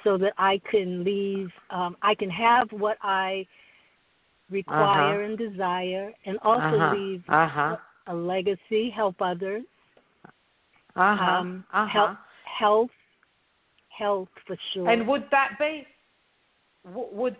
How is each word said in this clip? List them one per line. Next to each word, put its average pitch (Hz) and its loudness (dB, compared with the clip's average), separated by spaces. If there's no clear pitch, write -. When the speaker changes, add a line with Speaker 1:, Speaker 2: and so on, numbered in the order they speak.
Speaker 1:
so 196 4
that 196 0
I 196 2
can 180 0
leave, 196 -2
um, 180 -4
I 214 2
can 196 -4
have 233 2
what 208 -2
I 190 -2
require 156 2
Speaker 2:
Uh-huh. - -6
Speaker 1:
and 220 -6
desire, 185 -4
and 196 -6
also 156 2
Speaker 2:
Uh-huh. 156 2
Speaker 1:
leave 196 -4
Speaker 2:
Uh-huh. 151 2
Speaker 1:
a, 180 -8
a - -4
legacy, 190 -2
help 202 -4
others. 190 -4
Speaker 2:
Uh-huh. 190 4
Speaker 1:
Um, 180 -2
Speaker 2:
Uh-huh. 208 0
Speaker 1:
health, 208 2
health, 220 2
health 202 -2
for 180 -8
sure. 180 -2
Speaker 2:
And 226 2
would 277 0
that 269 0
be, 302 -4
w-, 185 -10
would 226 -4